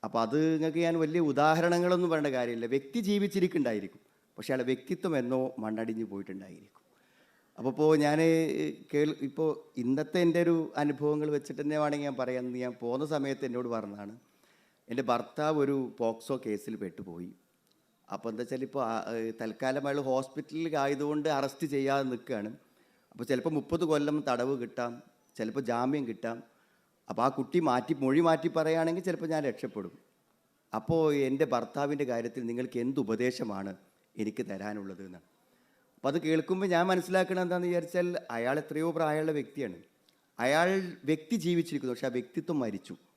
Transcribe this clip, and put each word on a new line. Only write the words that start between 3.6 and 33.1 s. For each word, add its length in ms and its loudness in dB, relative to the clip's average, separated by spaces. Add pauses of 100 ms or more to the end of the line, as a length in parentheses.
പക്ഷേ 140 -6
അയാളുടെ 200 0
വ്യക്തിത്വം 460 -2
എന്നോ 240 0 (180)
മണ്ണടിഞ്ഞു 460 -4
പോയിട്ടുണ്ടായിരിക്കും. 760 -12 (760)
അപ്പൊ 120 -2
ഇപ്പോ 260 2
ഞാന് 320 4 (600)
കേൾ-, 320 2
ഇപ്പോ 240 -2 (320)
ഇന്നത്തെ 440 0
എൻ്റെ 200 4
ഒരു 140 6 (220)
അനുഭവങ്ങൾ 520 0
വെച്ചിട്ട് 320 -2
തന്നെ 180 0
വേണമെങ്കിൽ 280 0
ഞാൻ 80 -4
പറയാം. 380 -2
ഞാൻ 280 -4
പോകുന്ന 240 -2
സമയത്ത് 400 -2
എന്നോട് 220 -4
പറഞ്ഞതാണ്, 460 -6 (760)
എൻ്റെ 160 -2
ഭർത്താവ് 560 0
ഒരു 180 2 (200)
പോക്സോ 400 -2
കേസിൽ 380 -6
പെട്ടുപോയി. 560 -10 (760)
അപ്പൊ 220 -10
എന്താ 140 -6
വെച്ചാൽ 200 -6
ഇപ്പോ 180 -6
ആ, 140 0 (200)
ഏ, 40 -2 (120)
തൽക്കാലം 560 -2
അയാൾ 140 0
ഹോസ്പിറ്റലിൽ 760 -2
ആയതുകൊണ്ട് 520 0
അറസ്റ്റ് 380 0
ചെയ്യാതെ 420 2
നിൽക്കുകയാണ്. 400 -4 (600)
അപ്പൊ 120 -10
ചിലപ്പോ 340 2
മുപ്പത് 280 2
കൊല്ലം 320 4 (100)
തടവ് 340 2
കിട്ടാം, 300 -4 (440)
ചിലപ്പോ 260 -2
ജാമ്യം 460 0
കിട്ടാം. 300 -6 (680)
അപ്പൊ 160 0
ആ 60 6
കുട്ടി 300 0
മാറ്റി, 340 2
മൊഴി 280 2
മാറ്റി 280 4
പറയുകയാണെങ്കിൽ 540 0
ചിലപ്പോ 240 -4
ഞാൻ 160 0
രക്ഷപ്പെടും. 500 -6 (800)
അപ്പോ 240 0 (300)
എൻ്റെ 180 4
ഭർത്താവിൻ്റെ 600 -2
കാര്യത്തിൽ 400 -4
നിങ്ങൾക്ക് 340 -4
എന്ത് 200 -2
ഉപദേശമാണ് 720 -2 (440)